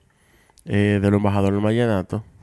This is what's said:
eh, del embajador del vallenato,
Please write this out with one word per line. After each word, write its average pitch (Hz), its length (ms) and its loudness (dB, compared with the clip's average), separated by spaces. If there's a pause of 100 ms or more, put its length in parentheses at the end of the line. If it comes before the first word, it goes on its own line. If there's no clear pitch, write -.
(640)
eh, 101 360 0
del 101 120 2
embajador 101 400 0
del 101 100 -2
vallenato, 107 600 -2 (200)